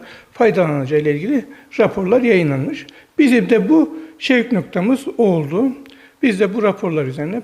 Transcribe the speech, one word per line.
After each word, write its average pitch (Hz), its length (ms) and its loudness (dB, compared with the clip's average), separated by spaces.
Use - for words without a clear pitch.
faydalanacağı 151 680 0
ile 151 140 0
ilgili 214 300 -2
raporlar 196 420 2
yayınlanmış. 170 640 0
Bizim 240 320 4
de 202 180 2
bu 311 300 2
şevk 247 340 0
noktamız 196 520 -2
oldu. 190 540 0
Biz 208 180 0
de 196 140 -2
bu 226 80 -4
raporlar 185 420 -2
üzerine 151 400 -8